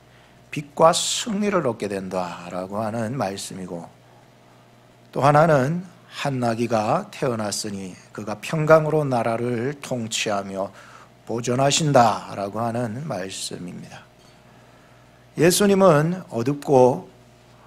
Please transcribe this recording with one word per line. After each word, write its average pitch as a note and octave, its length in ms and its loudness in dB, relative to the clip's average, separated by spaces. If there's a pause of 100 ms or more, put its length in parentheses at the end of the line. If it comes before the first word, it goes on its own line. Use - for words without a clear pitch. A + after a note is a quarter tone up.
(500)
빛과 D#3+ 440 2
승리를 G3 760 -2
얻게 A2 200 -4
된다라고 F#2+ 960 -6
하는 A2+ 340 -4
말씀이고, F#2+ 720 -8 (1200)
또 D3+ 100 -6
하나는 D3+ 640 4 (240)
한 C3+ 300 -6
나귀가 A#2 720 -2
태어났으니 G#2 840 -6 (180)
그가 G#2 280 -10
평강으로 D#3 640 4
나라를 A#2+ 800 -2
통치하며 G2+ 880 -4 (560)
보존하신다라고 A#2 1300 2
하는 A#2 460 -4
말씀입니다. F#2 1000 -10 (1300)
예수님은 F3+ 960 4
어둡고 C3+ 800 4 (580)